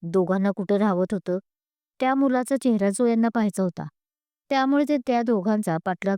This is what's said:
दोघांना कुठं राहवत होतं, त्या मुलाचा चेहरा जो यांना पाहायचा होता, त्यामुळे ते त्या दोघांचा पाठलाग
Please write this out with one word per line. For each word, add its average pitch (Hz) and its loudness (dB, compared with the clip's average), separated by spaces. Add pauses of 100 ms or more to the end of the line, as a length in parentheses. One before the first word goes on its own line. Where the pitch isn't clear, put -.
दोघांना 185 0
कुठं 202 -2
राहवत 190 0
होतं, 180 -4 (600)
त्या 262 0
मुलाचा 262 0
चेहरा 208 2
जो 220 -2
यांना 233 2
पाहायचा 208 0
होता, 170 -6 (640)
त्यामुळे 269 2
ते 294 2 (100)
त्या 240 2
दोघांचा 214 0
पाठलाग 190 -2